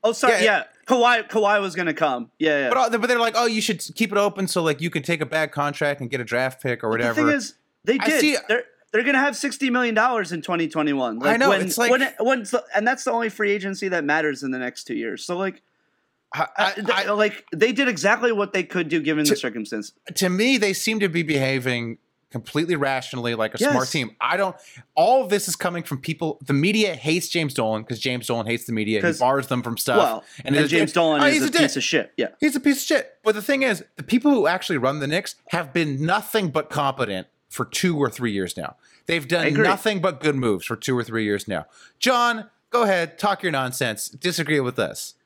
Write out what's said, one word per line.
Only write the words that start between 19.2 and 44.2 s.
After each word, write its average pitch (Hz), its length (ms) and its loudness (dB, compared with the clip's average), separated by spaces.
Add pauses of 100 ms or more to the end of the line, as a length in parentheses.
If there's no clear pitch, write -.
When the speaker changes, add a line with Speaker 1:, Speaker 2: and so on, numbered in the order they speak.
Speaker 1:
the 147 80 4
Speaker 2:
To 139 40 4
Speaker 1:
circumstance. 110 560 -6 (240)
Speaker 2:
to 185 140 0
me, 233 300 2
they 196 140 2
seem 220 260 -2
to 196 100 2
be 165 140 -2
behaving 131 760 0 (340)
completely 160 440 -2
rationally 131 600 -2
like 110 200 -2
a - 20 -8
Speaker 1:
Yes. 269 140 2
Speaker 2:
smart 127 160 2
team. 127 320 -4
I 147 160 0
don't, 190 200 -2 (400)
all 233 280 4
of 190 60 -6
this 202 180 0
is 170 80 -2
coming 175 280 -4
from 135 160 -6
people, 156 460 -6
the - 60 -4
media 190 440 2
hates 156 340 -2
James 156 240 -2
Dolan 110 320 -2
'cause 113 140 -8
James 123 280 -4
Dolan 117 180 -2
hates 117 200 -4
the 120 80 -6
media. 107 260 0
He - 40 0
Speaker 1:
'Cause, 156 160 0
Speaker 2:
bars 131 280 2
them 123 160 -2
from 117 140 -6
stuff. 123 200 0
Speaker 1:
well, 117 260 2 (200)
Speaker 2:
And 131 120 -2
Speaker 1:
and 147 100 4
Speaker 2:
it's, 139 60 -2
Speaker 1:
James 160 200 2
Dolan 156 300 2
Speaker 2:
oh, - 60 4
Speaker 1:
is 294 80 4
Speaker 2:
he's 277 80 2
Speaker 1:
a 302 40 0
Speaker 2:
a - 40 0
dick. 339 100 2
Speaker 1:
piece - 160 0
of 254 60 -4
shit. - 340 0
Yeah. - 100 0 (140)
Speaker 2:
He's 302 140 2
a 277 40 0
piece 277 220 2
of - 60 -8
shit. - 360 0
But 214 120 2
the 214 60 -6
thing 269 200 0
is, 226 240 0 (100)
the 147 80 -12
people 254 280 4
who 202 160 4
actually 180 300 0
run 135 220 2
the 139 80 -2
Knicks 165 280 -2 (140)
have 165 220 -4
been 151 340 0
nothing 202 440 0
but 147 200 -2
competent 131 580 -2 (200)
for - 160 -6
two 170 340 0
or 139 120 2
three 120 240 -2
years 95 240 -4
now. 78 180 -10 (300)
They've 165 180 -2
Speaker 1:
I 127 40 -14
Speaker 2:
done 165 180 0
Speaker 1:
agree. 143 180 2
Speaker 2:
nothing 196 380 0
but 165 180 0
good 147 160 2
moves 113 300 0
for 117 100 -4
two 127 220 -2
or 120 80 -2
three 113 180 -4
years 101 240 -2
now. 87 200 -6 (320)
John, 240 500 0 (200)
go 240 140 2
ahead, 175 340 0
talk 196 260 0
your 175 100 -2
nonsense. 127 560 -2
Disagree 156 500 -2